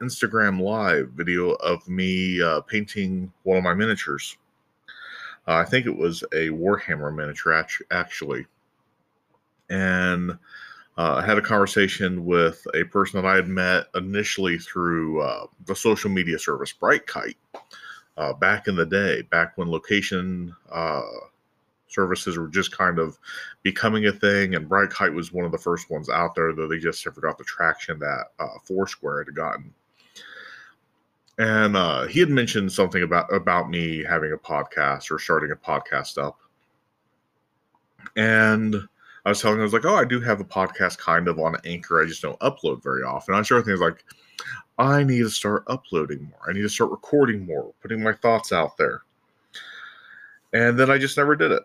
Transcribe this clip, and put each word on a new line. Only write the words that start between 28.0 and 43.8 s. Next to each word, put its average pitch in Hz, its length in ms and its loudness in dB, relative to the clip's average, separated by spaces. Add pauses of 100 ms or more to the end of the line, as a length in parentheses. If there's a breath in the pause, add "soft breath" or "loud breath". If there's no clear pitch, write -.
uh, 57 240 -8
Foursquare 73 600 -4
had 71 100 -14
gotten. 76 400 -6 (1600 loud breath)
And, 110 400 4
uh, 76 260 2
he 120 160 2
had 170 80 6
mentioned 113 420 2
something 92 320 2
about, 85 320 2
about 87 360 0
me 82 340 -2
having 78 280 -2
a 78 40 -4
podcast 71 720 -2
or 80 80 -4
starting 78 320 0
a 78 60 -6
podcast 71 680 -4
up. 73 160 -6 (1800)
And 110 600 4 (480 loud breath)
I 101 60 4
was 104 100 2
telling 107 160 2
him, 110 60 0
I - 20 2
was 104 80 -2
like, 113 140 2
"Oh, 196 80 4
I 165 100 4
do 123 160 0
have 113 200 0
a 95 40 -8
podcast 92 540 -2
kind 87 300 2
of 82 120 0
on 80 240 0
Anchor. 85 380 0
I 80 40 0
just 80 140 -8
don't - 200 -8
upload 78 420 -2
very 65 200 -4
often." 65 320 -2
I 104 60 6
started 117 240 4
thinking, 98 180 0